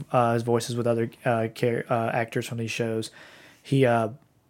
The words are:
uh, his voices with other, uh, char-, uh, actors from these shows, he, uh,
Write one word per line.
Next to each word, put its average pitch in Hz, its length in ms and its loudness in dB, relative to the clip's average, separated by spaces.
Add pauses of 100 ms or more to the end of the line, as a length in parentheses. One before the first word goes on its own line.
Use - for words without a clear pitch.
(120)
uh, 120 220 4
his 117 80 0
voices 117 340 0
with 117 100 -2
other, 117 240 0 (140)
uh, 113 240 0
char-, 117 420 -2
uh, 117 220 0
actors 120 340 -4
from 117 120 -8
these 113 120 -6
shows, 113 400 -4 (520)
he, 135 240 4
uh, 113 220 2 (420)